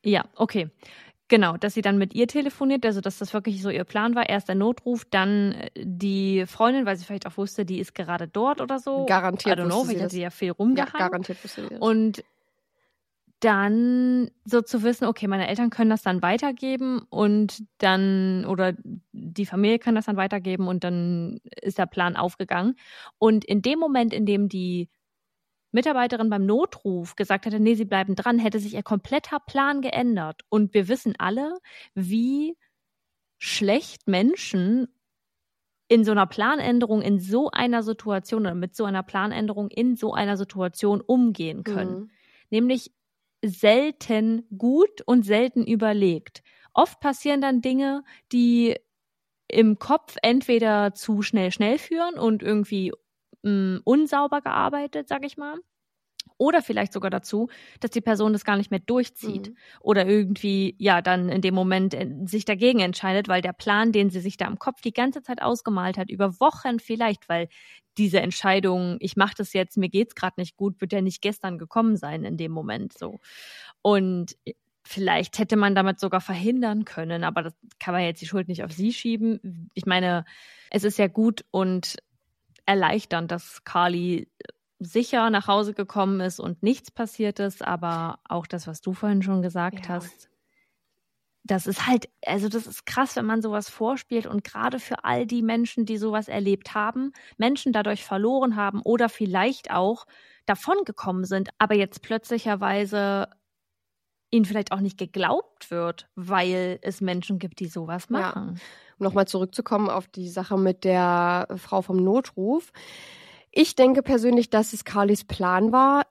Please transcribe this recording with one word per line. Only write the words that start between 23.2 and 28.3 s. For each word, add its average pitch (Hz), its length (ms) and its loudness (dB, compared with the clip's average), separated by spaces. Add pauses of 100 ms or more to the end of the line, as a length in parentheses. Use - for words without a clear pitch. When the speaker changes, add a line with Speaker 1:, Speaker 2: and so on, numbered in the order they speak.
Speaker 1:
in 202 160 0
dem 294 180 0
Moment, 262 340 2
in 214 120 0
dem 202 240 2
die 180 400 -4 (840)
Mitarbeiterin 247 580 0
beim 196 160 0
Notruf 202 680 -2
gesagt 196 320 -2
hätte, 214 120 -2
„Nee, 226 160 4
sie 214 100 -2
bleiben 190 300 0
dran“, 240 240 2